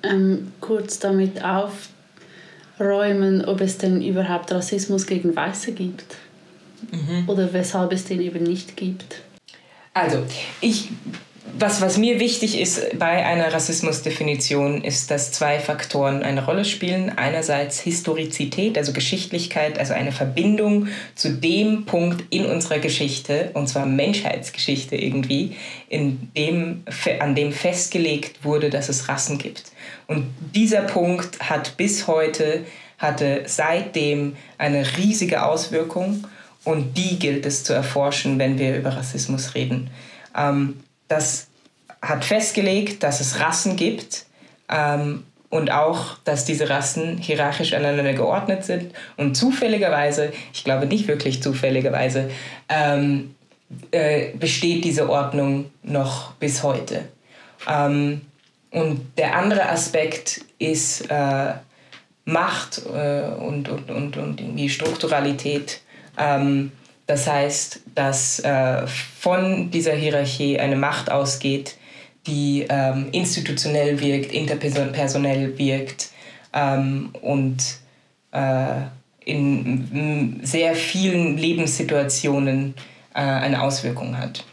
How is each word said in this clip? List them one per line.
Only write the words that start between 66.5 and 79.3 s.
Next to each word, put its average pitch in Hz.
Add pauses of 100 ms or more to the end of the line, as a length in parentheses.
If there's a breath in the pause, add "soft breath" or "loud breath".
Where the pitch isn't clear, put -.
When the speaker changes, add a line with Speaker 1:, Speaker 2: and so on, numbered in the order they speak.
Speaker 2:
das 143
heißt, 143 (140)
dass, 139
äh, 131
von 185
dieser 160
Hierarchie 143
eine 139
Macht 139
ausgeht, 139 (500 loud breath)
die, 143
ähm, 135
institutionell 147
wirkt, 139
interpersonell 139
wirkt, 135 (440 loud breath)
ähm, 135 (120)
und, 135 (760 soft breath)
äh, 135 (420)
in 135